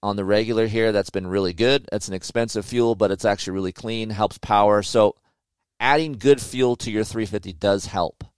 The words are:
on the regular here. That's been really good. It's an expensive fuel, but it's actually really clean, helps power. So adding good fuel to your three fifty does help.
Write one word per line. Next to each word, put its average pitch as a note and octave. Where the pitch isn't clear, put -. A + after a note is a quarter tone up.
on G2+
the G2
regular A2
here. A2+
That's G2+
been F#2
really F#2
good. A#2+
It's G#2
an G2
expensive A2
fuel, A#2
but G2
it's G2
actually G2+
really F#2+
clean, A2+
helps G#2
power. G#2
So G#2+
adding D3
good B2+
fuel B2
to -
your G#2+
three A2
fifty G#2
does G2
help. -